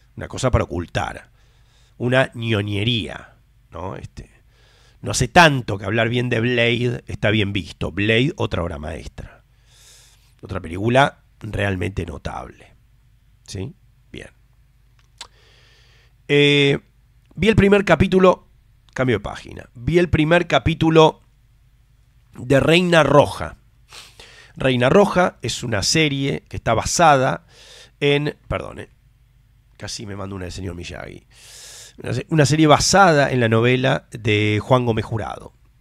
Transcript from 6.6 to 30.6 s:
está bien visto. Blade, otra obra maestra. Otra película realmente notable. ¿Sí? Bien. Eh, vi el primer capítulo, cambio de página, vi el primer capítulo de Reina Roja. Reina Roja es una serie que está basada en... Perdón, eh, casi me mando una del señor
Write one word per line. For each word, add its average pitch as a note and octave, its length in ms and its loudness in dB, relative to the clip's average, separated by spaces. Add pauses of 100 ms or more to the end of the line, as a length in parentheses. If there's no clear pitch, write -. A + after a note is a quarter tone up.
está - 220 -4
bien G2+ 240 0
visto. - 400 -8
Blade, A2+ 440 0
otra A2 260 -4
obra E2+ 160 -8
maestra. - 640 -14 (960)
Otra F#2+ 180 -10
película G2+ 600 0 (240)
realmente G2 600 -4
notable. - 720 -14 (680)
¿Sí? G2 280 -12 (380)
Bien. - 160 -16 (2000)
Eh, C#3+ 500 2 (560)
vi E3+ 140 0
el A3 80 2
primer G3 300 4
capítulo, F#3 640 4 (440)
cambio B2+ 240 0
de G2 40 -6
página, - 520 -14
vi C3 260 -2
el F3 120 2
primer E3 360 2
capítulo D#3+ 760 4 (1120)
de C3 260 2
Reina E3+ 440 4
Roja. F#2+ 520 2 (1000)
Reina B2+ 360 2
Roja G3 500 2
es - 220 -8
una A2+ 200 -4
serie C#3+ 640 -2
que - 120 -12
está A#2 160 -2
basada C3+ 720 2 (540)
en... C#3+ 360 0 (100)
Perdón, C#2 340 -8
eh, - 100 -20 (880)
casi G#2+ 260 -12
me G2+ 120 -12
mando G2 200 -10
una F#2 80 -10
del F2 80 -12
señor F#2 220 -10